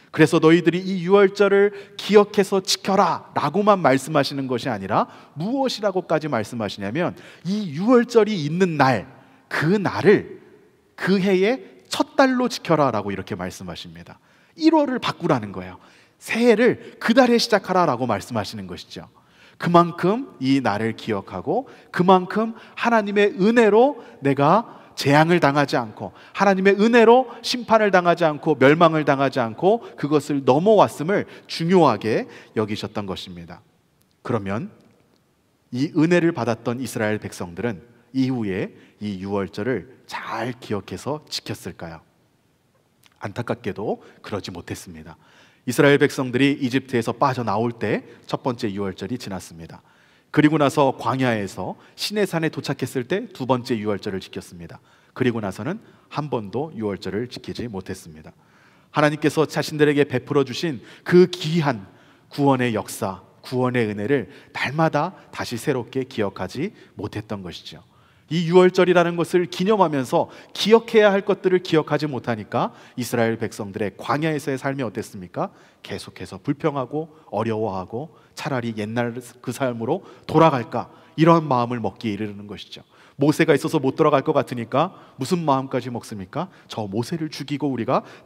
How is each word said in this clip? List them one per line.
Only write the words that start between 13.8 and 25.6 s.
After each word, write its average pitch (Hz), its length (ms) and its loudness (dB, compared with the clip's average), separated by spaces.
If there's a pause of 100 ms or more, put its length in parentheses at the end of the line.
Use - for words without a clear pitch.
일월을 311 440 2
바꾸라는 131 520 -4
거예요. 92 260 -12 (400)
새해를 226 840 2
그 - 140 0
달에 240 240 6
시작하라라고 175 680 0
말씀하시는 101 580 -4
것이죠. - 420 -16 (500)
그만큼 175 840 2
이 135 220 2
날을 110 340 -2
기억하고 107 760 -6 (220)
그만큼 185 600 2 (220)
하나님의 208 640 2
은혜로 226 640 4 (180)
내가 143 520 2 (220)
재앙을 156 440 4
당하지 143 380 2